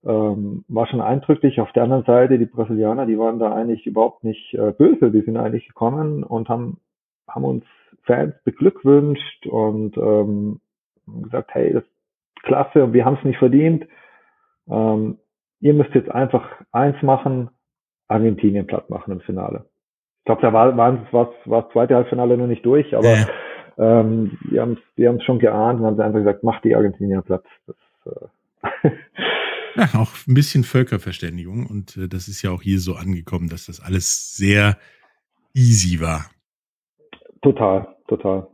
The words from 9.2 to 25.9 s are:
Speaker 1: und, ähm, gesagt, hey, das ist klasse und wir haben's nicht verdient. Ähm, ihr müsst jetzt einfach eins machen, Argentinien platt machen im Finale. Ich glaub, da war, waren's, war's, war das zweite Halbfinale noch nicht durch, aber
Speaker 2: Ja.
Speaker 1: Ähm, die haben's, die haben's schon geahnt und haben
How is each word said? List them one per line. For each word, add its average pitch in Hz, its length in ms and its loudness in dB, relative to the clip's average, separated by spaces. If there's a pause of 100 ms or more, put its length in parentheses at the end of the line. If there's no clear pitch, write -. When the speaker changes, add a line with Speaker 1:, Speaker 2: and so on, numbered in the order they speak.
Speaker 1:
und, 107 500 -4
ähm, 104 640 0 (460)
gesagt, 113 480 -10
hey, - 180 0
das 120 120 -2
ist - 580 -20
klasse 139 400 2
und 117 100 2
wir 120 120 4
haben's 139 180 0
nicht 135 160 0
verdient. 151 480 4 (800)
Ähm, 110 500 -2 (420)
ihr 147 140 4
müsst 147 200 0
jetzt - 160 2
einfach 127 340 -2 (280)
eins 139 280 0
machen, 131 500 0 (580)
Argentinien 104 580 0
platt - 240 -8
machen 98 220 -10
im 90 80 -10
Finale. 95 460 -10 (520)
Ich - 60 -20
glaub, 113 160 0
da 113 120 4
war, 120 240 6
waren's, 117 360 2
war's, 120 200 2 (120)
war 113 180 0
das - 100 -16
zweite 120 220 2
Halbfinale 123 420 2
noch 123 120 -2
nicht 117 180 -4
durch, 139 300 2
aber 113 160 4
Speaker 2:
Ja. 107 160 2 (500)
Speaker 1:
Ähm, 113 600 2 (120)
die - 100 0
haben's, 120 180 -4 (180)
die 120 120 4
haben's 120 160 0
schon 127 140 0
geahnt 113 420 2
und 113 60 0
haben 107 140 0